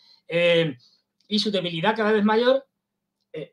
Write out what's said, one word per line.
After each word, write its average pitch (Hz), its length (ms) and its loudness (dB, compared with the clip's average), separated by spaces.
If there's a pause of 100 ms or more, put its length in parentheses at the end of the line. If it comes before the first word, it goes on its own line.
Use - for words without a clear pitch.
(260)
eh, 165 500 0 (520)
y 214 100 -2
su 214 120 -2
debilidad 180 460 -2
cada 214 160 0
vez 208 120 2
mayor, 240 420 2 (680)
eh, 156 200 -14